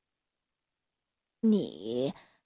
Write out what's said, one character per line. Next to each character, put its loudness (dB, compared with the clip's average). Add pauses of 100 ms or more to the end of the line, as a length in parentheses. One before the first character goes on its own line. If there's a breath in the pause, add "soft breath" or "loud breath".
(1400)
：“你 0 (320 soft breath)